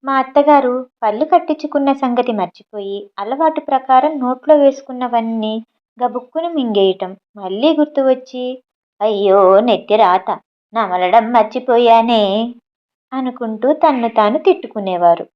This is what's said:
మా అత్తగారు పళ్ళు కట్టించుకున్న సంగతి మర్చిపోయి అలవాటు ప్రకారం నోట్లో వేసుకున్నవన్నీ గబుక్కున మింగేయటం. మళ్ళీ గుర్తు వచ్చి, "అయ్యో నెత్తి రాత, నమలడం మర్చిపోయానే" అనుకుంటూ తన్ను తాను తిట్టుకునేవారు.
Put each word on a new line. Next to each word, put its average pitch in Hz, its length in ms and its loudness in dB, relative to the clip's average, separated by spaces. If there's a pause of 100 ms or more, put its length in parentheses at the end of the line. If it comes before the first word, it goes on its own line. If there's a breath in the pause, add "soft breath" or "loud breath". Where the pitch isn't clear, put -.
మా 269 100 -4
అత్తగారు 262 720 2 (160)
పళ్ళు 220 220 -2
కట్టించుకున్న 302 680 0
సంగతి 247 400 -2
మర్చిపోయి 202 840 -8
అలవాటు 277 420 -2
ప్రకారం 269 580 0
నోట్లో 254 380 0
వేసుకున్నవన్నీ 233 1080 -2 (400)
గబుక్కున 247 440 -6
మింగేయటం. 196 680 -2 (200)
మళ్ళీ 208 400 -2
గుర్తు 294 240 0
వచ్చి, 254 600 -4 (400)
"అయ్యో 196 580 4
నెత్తి 220 360 0
రాత, 190 340 2 (440)
నమలడం 202 580 0
మర్చిపోయానే" 233 1200 2 (580)
అనుకుంటూ 254 600 -4
తన్ను 285 360 0
తాను 220 300 0
తిట్టుకునేవారు. 180 960 0